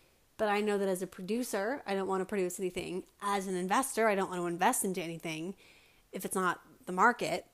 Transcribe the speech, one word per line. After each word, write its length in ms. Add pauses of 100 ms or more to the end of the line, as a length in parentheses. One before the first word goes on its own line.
(380)
But 120
I 100
know 180
that 120
as 120
a 60
producer, 800
I 100
don't 120
wanna 180
produce 340
anything. 440 (180)
As 260
an 80
investor, 540
I 60
don't 140
wanna 160
invest 380
into 180
anything 540 (560)
if 140
it's 100
not 260 (260)
the 40
market. 640